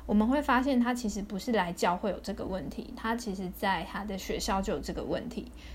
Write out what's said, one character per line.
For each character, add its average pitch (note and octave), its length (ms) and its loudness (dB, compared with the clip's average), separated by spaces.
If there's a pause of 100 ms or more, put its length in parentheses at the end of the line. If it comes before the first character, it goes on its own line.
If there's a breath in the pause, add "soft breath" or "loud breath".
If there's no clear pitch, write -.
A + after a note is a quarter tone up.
我 - 80 2
们 G#3+ 120 6
会 C#4 140 4
发 C4 220 6
现 C4 160 4
他 A#3+ 140 4
其 A#3+ 160 -2
实 G3+ 140 -2
不 G3+ 160 -4
是 A#3+ 140 -2
来 F3+ 200 4
教 F3+ 240 2
会 F#3+ 140 0
有 - 100 -4
这 G3 140 -6
个 - 100 -6
问 - 240 -4
题， - 280 -8
他 A3+ 200 -2
其 G#3+ 180 -4
实 F#3 220 -4
在 F#3 280 2
他 G3 200 -6
的 G3 140 -4
学 - 200 -4
校 G3 220 2
就 G3 140 0
有 - 40 0
这 - 140 -4
个 - 100 -4
问 - 260 -2
题。 - 220 -8 (240 loud breath)